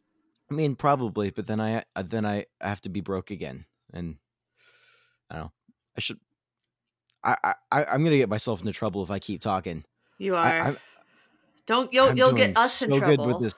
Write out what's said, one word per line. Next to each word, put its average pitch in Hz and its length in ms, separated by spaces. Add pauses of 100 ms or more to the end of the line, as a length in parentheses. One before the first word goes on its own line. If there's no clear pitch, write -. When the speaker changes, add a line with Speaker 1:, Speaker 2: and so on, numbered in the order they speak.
(500)
Speaker 1:
I 143 40
mean, 147 220
probably, 117 540
but 92 160
then 107 140
I, 110 240 (120)
uh, 95 60
then 107 240
I 104 200 (140)
have 101 220
to 101 60
be 95 120
broke 95 300
again, 78 360 (260)
and 85 260 (1120)
I - 60
don't 80 100
know. 82 60 (440)
I - 40
should, - 200 (1040)
I, 117 200
I, 95 100 (160)
I, 143 160
I'm 135 180
gonna 156 120
get 123 120
myself 104 320
into 92 120
trouble 101 300
if 87 80
I 98 80
keep 95 220
talking. 92 440 (320)
Speaker 2:
You 190 260
Speaker 1:
I, 165 180
Speaker 2:
are. - 0
Speaker 1:
I'm 147 180 (880)
Speaker 2:
Don't, 247 260
you'll, 254 200
Speaker 1:
I'm 247 40
Speaker 2:
you'll 254 180
get 233 180
Speaker 1:
doing 175 40
Speaker 2:
us 247 260
in 226 80
Speaker 1:
so 139 100
good 143 220
with 147 160
Speaker 2:
trouble. - 20
Speaker 1:
this 110 160